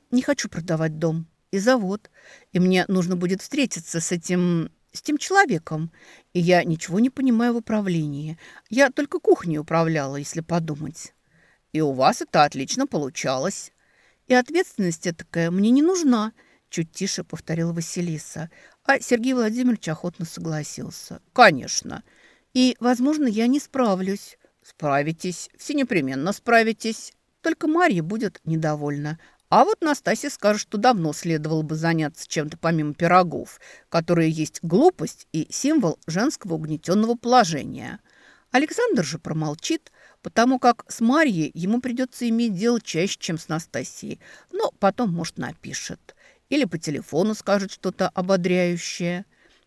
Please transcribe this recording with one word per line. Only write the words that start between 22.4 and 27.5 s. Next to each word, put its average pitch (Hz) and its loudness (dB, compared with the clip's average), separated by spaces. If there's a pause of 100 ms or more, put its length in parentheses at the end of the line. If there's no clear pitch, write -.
И, 254 4
возможно, 254 0
я 226 0
не 277 2
справлюсь". 196 -4 (260)
"Справитесь, 156 -4
все - -8
непременно 165 0
справитесь. 226 0 (280)
Только 330 -2